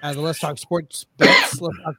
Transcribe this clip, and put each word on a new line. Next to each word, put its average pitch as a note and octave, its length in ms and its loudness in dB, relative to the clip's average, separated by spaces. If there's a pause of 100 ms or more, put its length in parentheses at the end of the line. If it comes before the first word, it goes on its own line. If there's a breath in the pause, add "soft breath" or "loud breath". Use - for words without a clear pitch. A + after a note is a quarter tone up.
Uh, D3 120 -6
the C#3 60 -6
Let's D#3 200 -4
Talk D3 180 -4
Sports - 480 -8 (100)
Bets, - 440 4
Let's E3+ 240 -6
Talk D#3 140 -6